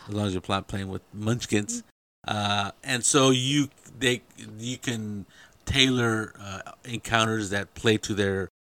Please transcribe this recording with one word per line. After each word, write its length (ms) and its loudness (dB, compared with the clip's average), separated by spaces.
as 60 -8
long 140 0
as 60 -2
you're 80 -4
pl-, 220 -2
playing 260 -8
with 120 -8
munchkins. 680 -2
Uh, 460 0
and 200 -2
so 280 6
you, 360 2
they, 220 2
you 200 -8
can 480 -6
tailor, 760 2
uh, 320 -12
encounters 640 0
that 240 -4
play 240 4
to 160 -4
their 340 0